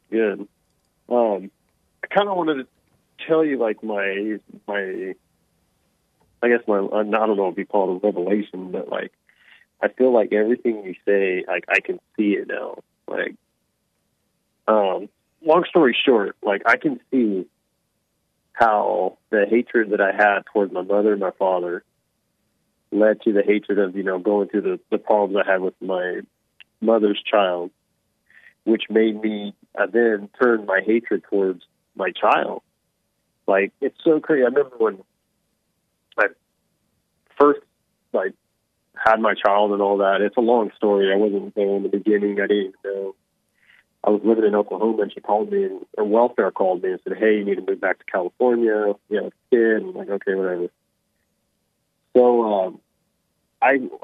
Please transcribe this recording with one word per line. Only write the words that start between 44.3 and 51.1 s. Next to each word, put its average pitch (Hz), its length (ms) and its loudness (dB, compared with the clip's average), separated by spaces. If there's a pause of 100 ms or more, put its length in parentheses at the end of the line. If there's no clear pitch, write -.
in 104 100 2
Oklahoma, 104 480 0
and 98 100 -6
she - 80 -16
called 104 300 -2
me, 98 140 0
and, 95 200 -8 (120)
or 110 80 -2
welfare 110 460 2
called 92 320 -2
me 95 80 -2
and 90 120 -6
said, 92 140 -6
"Hey, 107 200 2
you 101 80 -4
need 98 100 -2
to 92 100 -8
move 95 140 -4
back 92 200 -2
to - 60 -20
California. 107 880 0 (140)
You 107 80 -2
have 98 100 -4
a 98 40 -12 (180)
kid." 113 280 4
And 95 120 -6
I'm 92 60 -12
like, 98 140 -10
"Okay, 98 240 -4
whatever." 90 340 -2 (1500)